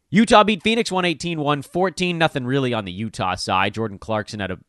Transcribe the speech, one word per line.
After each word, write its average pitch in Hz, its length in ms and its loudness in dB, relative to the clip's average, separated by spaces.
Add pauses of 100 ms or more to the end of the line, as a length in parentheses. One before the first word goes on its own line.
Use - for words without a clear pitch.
Utah 214 340 6
beat 196 180 0
Phoenix 226 300 0
one 185 140 0
eighteen, 170 340 -4
one 143 240 0
fourteen. 180 560 -2
Nothing 147 260 0
really 131 260 0
on 110 140 -2
the 90 60 -8
Utah 95 420 -4
side. 98 400 0
Jordan 107 240 -6
Clarkson 107 440 -6
had 92 100 -4
a, 87 180 -8